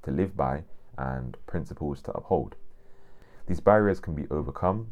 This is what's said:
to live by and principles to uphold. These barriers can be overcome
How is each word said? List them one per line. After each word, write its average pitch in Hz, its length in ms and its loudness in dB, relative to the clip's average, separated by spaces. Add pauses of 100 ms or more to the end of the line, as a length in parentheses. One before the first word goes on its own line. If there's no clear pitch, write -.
to 67 100 -4
live 92 240 0
by 67 260 0 (340)
and 65 400 -4 (100)
principles 73 560 -4
to - 100 -6
uphold. 69 420 0 (920)
These 85 140 2
barriers 101 400 8
can 80 140 -4
be 73 160 -4
overcome 90 600 0